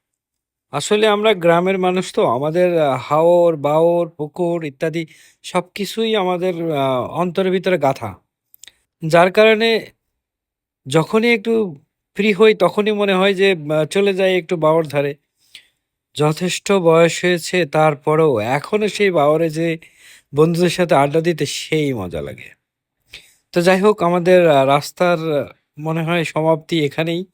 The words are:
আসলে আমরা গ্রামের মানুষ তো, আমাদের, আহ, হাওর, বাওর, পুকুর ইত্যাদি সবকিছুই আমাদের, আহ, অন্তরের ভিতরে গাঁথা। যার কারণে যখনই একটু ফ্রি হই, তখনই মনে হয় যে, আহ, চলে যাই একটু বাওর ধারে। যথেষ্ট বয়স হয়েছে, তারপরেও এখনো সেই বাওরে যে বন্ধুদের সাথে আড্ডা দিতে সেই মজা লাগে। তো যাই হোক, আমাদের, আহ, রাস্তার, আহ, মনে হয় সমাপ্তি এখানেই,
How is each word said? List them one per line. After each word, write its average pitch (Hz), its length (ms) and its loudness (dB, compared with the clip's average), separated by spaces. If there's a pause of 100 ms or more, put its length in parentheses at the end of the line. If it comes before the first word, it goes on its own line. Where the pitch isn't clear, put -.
(720)
আসলে 208 360 0
আমরা 208 260 2
গ্রামের 175 440 2
মানুষ 185 360 -2
তো, 208 120 0
আমাদের, 156 560 0
আহ, 131 200 0
হাওর, 170 540 2
বাওর, 165 540 0
পুকুর 170 560 -6
ইত্যাদি 160 400 -6 (380)
সবকিছুই 220 720 -6
আমাদের, 180 560 -4
আহ, 135 320 -2
অন্তরের 175 480 -4
ভিতরে 185 260 -2
গাঁথা। 120 380 -4 (920)
যার 170 240 4
কারণে 220 600 2 (960)
যখনই 220 460 0
একটু 214 420 -2 (400)
ফ্রি 208 180 0
হই, 214 220 4
তখনই 202 360 0
মনে 202 220 0
হয় 190 200 2
যে, 196 180 2
আহ, 156 340 -2
চলে 202 280 0
যাই 185 240 0
একটু 175 200 -4
বাওর 156 300 2
ধারে। 143 280 -4 (1000)
যথেষ্ট 156 560 -2
বয়স 165 540 2
হয়েছে, 180 400 -2
তারপরেও 156 720 0
এখনো 143 480 -2
সেই 196 240 -2
বাওরে 160 380 2
যে 160 280 -4 (580)
বন্ধুদের 165 340 2
সাথে 175 260 0
আড্ডা 143 260 2
দিতে 160 240 -2
সেই 147 480 -4
মজা 87 280 -8
লাগে। 65 280 -14 (1000)
তো 175 100 0
যাই 185 200 4
হোক, 214 220 2
আমাদের, 175 460 4
আহ, 135 180 4
রাস্তার, 160 720 -2
আহ, 107 80 -6 (300)
মনে 160 260 -6
হয় 170 200 -2
সমাপ্তি 160 640 -2
এখানেই, 170 480 -4